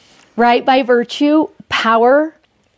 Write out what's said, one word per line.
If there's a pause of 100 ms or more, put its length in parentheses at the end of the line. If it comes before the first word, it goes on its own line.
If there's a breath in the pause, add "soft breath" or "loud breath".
(360 soft breath)
right,
by
virtue, (200)
power (440)